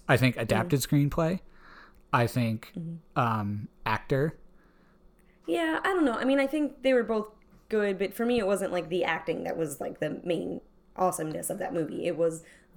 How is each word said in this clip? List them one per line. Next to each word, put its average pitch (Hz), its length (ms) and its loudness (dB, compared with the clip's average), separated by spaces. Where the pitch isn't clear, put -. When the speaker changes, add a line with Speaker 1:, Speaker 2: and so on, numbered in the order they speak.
Speaker 1:
I 135 100 8
think 127 200 4
adapted 113 420 2
Speaker 2:
Mm-hmm. - 160 0
Speaker 1:
screenplay. 165 300 0
I 120 140 4
think, 113 500 -2
Speaker 2:
Mm-hmm. 165 420 -8
Speaker 1:
um, 107 480 -2
actor. 139 520 0
Speaker 2:
Yeah, 330 360 0
I - 40 0
don't 359 180 4
know. 233 100 2
I - 80 -4
mean, 269 160 4
I 269 80 2
think 302 360 -2
they 262 100 6
were 240 100 4
both 214 240 -2
good, 202 280 2
but 185 160 -2
for 233 120 -2
me, 240 140 2
it 196 80 0
wasn't, 190 240 0
like, 165 180 -2
the 175 140 0
acting 160 400 -2
that 165 140 -4
was, 160 240 -4
like, - 180 -8
the - 240 -4
main 180 380 -2
awesomeness 165 540 -2
of 185 80 -4
that 175 160 -6
movie. 165 320 -4
It 170 100 0
was 160 280 0